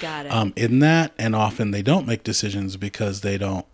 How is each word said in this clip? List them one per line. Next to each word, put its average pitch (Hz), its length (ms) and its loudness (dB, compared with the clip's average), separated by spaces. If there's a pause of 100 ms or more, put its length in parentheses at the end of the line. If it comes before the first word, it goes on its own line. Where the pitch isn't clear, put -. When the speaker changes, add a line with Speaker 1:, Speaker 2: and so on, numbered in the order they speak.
Speaker 1:
Got 151 260 -8
it. 139 60 -6
Speaker 2:
um, 110 240 0
in 117 220 2
that. 160 400 4
And 113 160 0
often 107 380 0
they 101 100 -4
don't 151 240 2
make 113 180 -2
decisions 98 520 -4
because 101 460 -6
they 98 140 -2
don't, 98 380 -4